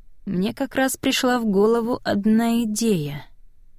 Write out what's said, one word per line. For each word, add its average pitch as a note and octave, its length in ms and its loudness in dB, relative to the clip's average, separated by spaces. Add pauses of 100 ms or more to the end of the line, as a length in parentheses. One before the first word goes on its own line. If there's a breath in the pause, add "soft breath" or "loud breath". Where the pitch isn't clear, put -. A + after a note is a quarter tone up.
(260)
Мне G3 280 -2
как C4+ 220 -6
раз C4 200 0
пришла B3+ 440 0
в A#3 60 -4
голову A3 580 2
одна A3 600 2
идея. G3+ 600 -2 (540)